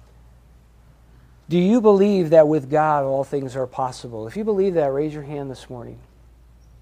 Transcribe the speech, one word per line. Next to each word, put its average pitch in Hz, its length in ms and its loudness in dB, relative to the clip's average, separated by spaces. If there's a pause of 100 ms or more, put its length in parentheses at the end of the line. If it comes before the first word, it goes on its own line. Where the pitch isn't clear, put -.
(1500)
Do 160 80 0
you 202 240 4
believe 196 500 4
that 156 160 8
with 147 220 0
God 151 340 2
all 135 200 -2
things 135 320 -6
are 131 120 -4
possible? 123 600 -8
If 113 80 -14
you 214 80 -6
believe 202 300 0
that, 147 180 0
raise 147 220 -2
your 151 100 -12
hand 143 260 -10
this 123 200 -14
morning. 120 300 -14 (840)